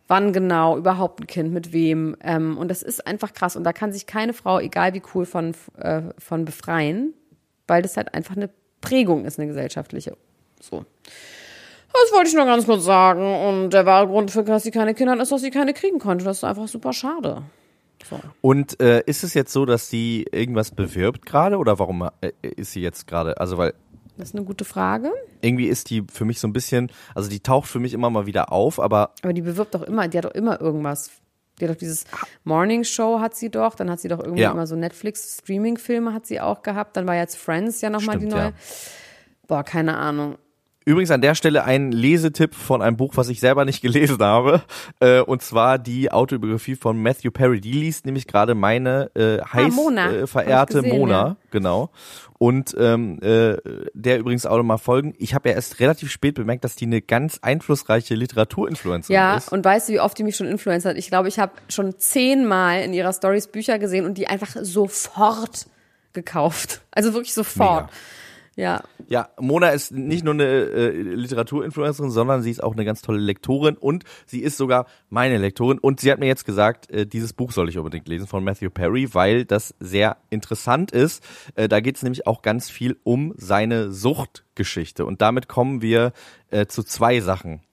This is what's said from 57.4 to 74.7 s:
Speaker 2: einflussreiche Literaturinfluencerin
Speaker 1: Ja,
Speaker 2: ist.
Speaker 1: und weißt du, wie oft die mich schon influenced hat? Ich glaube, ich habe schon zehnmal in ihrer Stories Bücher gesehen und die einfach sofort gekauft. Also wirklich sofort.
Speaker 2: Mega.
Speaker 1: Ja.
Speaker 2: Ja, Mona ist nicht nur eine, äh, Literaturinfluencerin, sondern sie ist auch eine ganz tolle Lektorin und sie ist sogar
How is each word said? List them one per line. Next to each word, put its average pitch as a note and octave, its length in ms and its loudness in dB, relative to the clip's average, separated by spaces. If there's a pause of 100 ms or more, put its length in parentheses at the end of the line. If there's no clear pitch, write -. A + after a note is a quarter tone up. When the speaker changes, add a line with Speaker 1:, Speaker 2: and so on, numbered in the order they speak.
Speaker 2:
einflussreiche B2 760 0
Literaturinfluencerin A2+ 1000 -2
Speaker 1:
Ja, F#3+ 240 4
Speaker 2:
ist. - 120 -8
Speaker 1:
und F#3 140 -2
weißt G3+ 240 4
du, A3 60 0
wie G3 60 2
oft - 180 0
die A3+ 60 -6
mich G#3+ 120 -4
schon F#3 120 -4
influenced F3+ 360 -2
hat? F#3 140 -2
Ich D3+ 100 -10
glaube, F#3 200 0
ich G#3 100 -4
habe G3 140 0 (180)
schon F#3+ 280 -4
zehnmal G#3+ 840 2
in F#3 100 -4
ihrer F#3 220 0
Stories G3 320 0
Bücher A3 320 -2
gesehen F#3+ 260 0
und F#3+ 140 -4
die G3 80 -4
einfach G3 340 -6
sofort G#3 1080 -2 (460)
gekauft. E3 800 -4
Also G#3+ 240 0
wirklich A#3+ 180 -6
sofort. F#3+ 520 2
Speaker 2:
Mega. - 60 -18 (640)
Speaker 1:
Ja. F3+ 260 -4 (260)
Speaker 2:
Ja, A#2+ 220 -2 (100)
Mona D#3 300 4
ist C#3+ 200 -2
nicht C#3 340 -4
nur D3+ 80 2
eine, D3 120 2
äh, A#2+ 480 2
Literaturinfluencerin, B2+ 1200 -4
sondern B2 300 2
sie A#2 100 -2
ist - 100 -8
auch A2 120 -4
eine A2 100 -4
ganz A2 180 -4
tolle G#2+ 160 -2
Lektorin C3 580 0
und D#3 280 -4 (220)
sie B2 160 -8
ist D3 140 -4
sogar B2+ 300 2 (240)